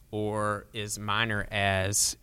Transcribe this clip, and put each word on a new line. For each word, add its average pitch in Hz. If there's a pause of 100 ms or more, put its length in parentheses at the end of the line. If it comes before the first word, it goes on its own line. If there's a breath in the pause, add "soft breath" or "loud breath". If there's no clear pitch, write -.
(100)
or 104
as 104
minor 104
as, 98